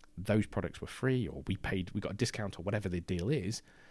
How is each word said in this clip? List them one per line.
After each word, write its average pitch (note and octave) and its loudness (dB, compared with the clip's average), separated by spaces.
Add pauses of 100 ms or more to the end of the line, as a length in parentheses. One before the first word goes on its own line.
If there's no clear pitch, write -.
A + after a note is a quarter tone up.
(180)
those G#2 4
products - -4
were D#2+ -6
free, B2+ 2
or - -6
we G2 0
paid, F#2 0
we G#2 -2
got - -2
a G2+ -4
discount, G#2+ -2
or E2+ -8
whatever G2+ 0
the F2 2
deal F2 0
is, A#2+ 0 (280)